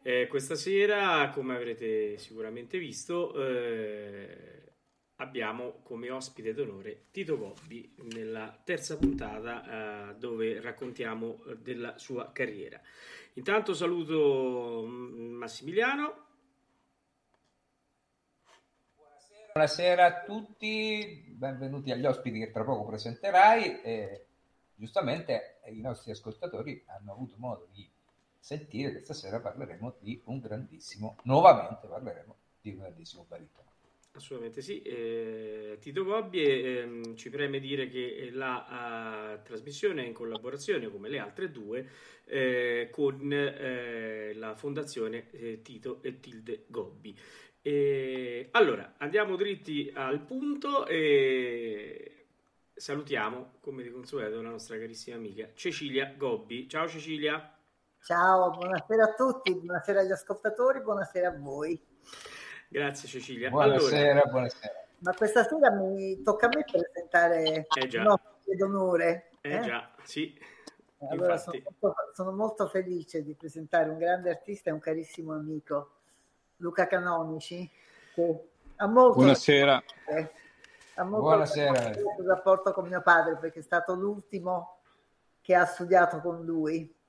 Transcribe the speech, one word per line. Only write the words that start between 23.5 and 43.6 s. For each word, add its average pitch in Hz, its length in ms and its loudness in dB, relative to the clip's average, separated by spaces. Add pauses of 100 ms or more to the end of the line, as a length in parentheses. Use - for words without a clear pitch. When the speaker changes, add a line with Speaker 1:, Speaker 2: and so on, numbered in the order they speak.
Speaker 2:
E 104 420 -8 (500)
giustamente 147 920 -4
i 110 120 -16
nostri 117 320 -10
ascoltatori 113 760 -10
hanno 101 260 -16
avuto 117 240 -14
modo 123 340 -10
di 101 180 -20 (480)
sentire 139 540 -8
che - 80 -10
stasera 107 400 -8
parleremo 113 600 -10
di 104 260 -12
un 127 140 -8
grandissimo, 110 840 -12
nuovamente 135 640 6
parleremo - 480 -14 (240)
di 104 120 -12
un 92 80 -14
grandissimo 85 480 -18
baritono. - 440 -20 (440)
Speaker 1:
Assolutamente 123 460 -12
sì. 202 200 -10
Eh, 110 1000 -8
Tito 151 240 -4
Gobbi, 190 400 -2
e, 127 340 2
ehm, 117 380 -8
ci - 140 -14
preme 139 300 -4
dire 135 280 -4
che, 123 280 -8
eh, 123 160 -12
la, 117 1080 -8
eh, - 20 -20
trasmissione 143 600 -4
è - 20 -6
in 117 80 -10
collaborazione, 117 800 -6
come 101 180 -12
le 143 80 -6
altre 123 320 -8
due, 123 380 -10 (380)
eh, 123 640 0
con, 139 400 -2
eh, 120 1040 -4